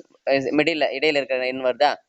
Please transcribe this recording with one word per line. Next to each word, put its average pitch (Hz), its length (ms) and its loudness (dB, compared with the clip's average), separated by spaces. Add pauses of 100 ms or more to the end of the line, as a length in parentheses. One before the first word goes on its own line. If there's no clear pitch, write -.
(260)
அஹ், 135 240 0
மிடில்ல, 151 380 0
இடையில 143 280 0
இருக்கிற 131 300 -2
எண் 131 180 -4
வருதா? 127 260 2 (180)